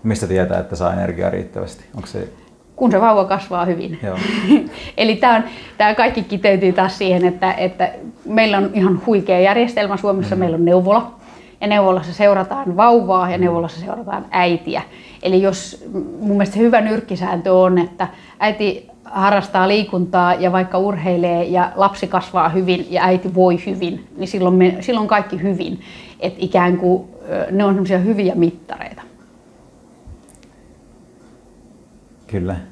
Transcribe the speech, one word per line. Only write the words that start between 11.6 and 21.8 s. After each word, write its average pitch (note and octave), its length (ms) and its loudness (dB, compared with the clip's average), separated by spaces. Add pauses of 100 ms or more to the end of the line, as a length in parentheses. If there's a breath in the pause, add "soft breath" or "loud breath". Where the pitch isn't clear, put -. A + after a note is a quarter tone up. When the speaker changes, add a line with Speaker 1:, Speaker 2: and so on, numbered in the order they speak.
Speaker 2:
Ja G#3 60 -4
neuvolassa F#3 460 2
seurataan G3 640 2
vauvaa F#3+ 540 4
ja F3 60 -4
Speaker 1:
Mm. F3+ 60 0
Speaker 2:
neuvolassa E3+ 360 -2
seurataan G3 520 -10
äitiä. F3 500 0 (420 loud breath)
Eli F#3 180 4
jos, - 440 -4 (340)
mun G#3+ 120 -4
mielestä G3 240 0
se G#3 60 -2
hyvä A#3 200 4
nyrkkisääntö F#3 720 -2
on, F#3 240 6
että F3+ 300 -2 (320 loud breath)
äiti G#3+ 480 -2 (180)
harrastaa F#3+ 640 2
liikuntaa F3+ 680 2
ja F3+ 180 0
vaikka F#3 260 0
urheilee F3 680 0
ja F3+ 320 0
lapsi G3 320 0